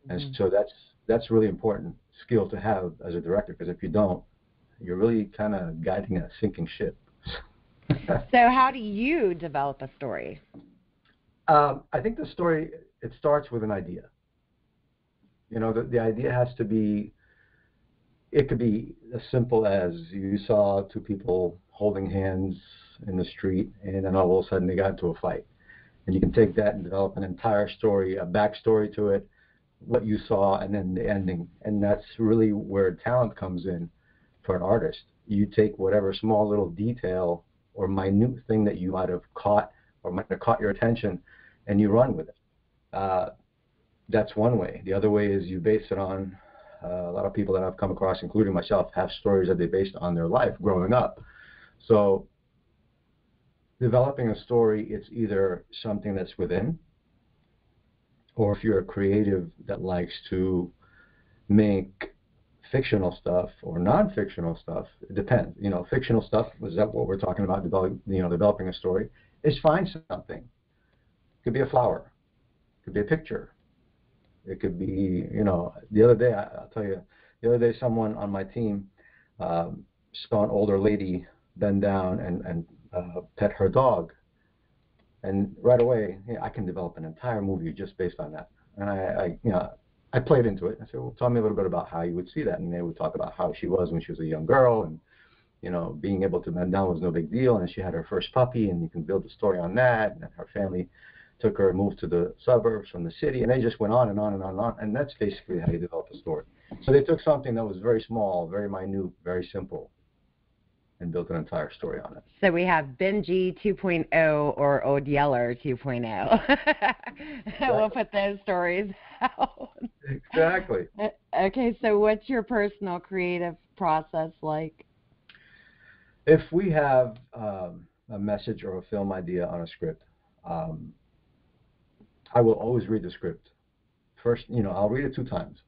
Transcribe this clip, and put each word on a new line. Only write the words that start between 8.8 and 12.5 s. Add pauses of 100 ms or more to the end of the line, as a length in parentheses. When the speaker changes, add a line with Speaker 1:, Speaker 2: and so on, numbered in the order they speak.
Speaker 2:
develop
a
story? (1040)
Speaker 1:
Um,
I
think
the
story, (300)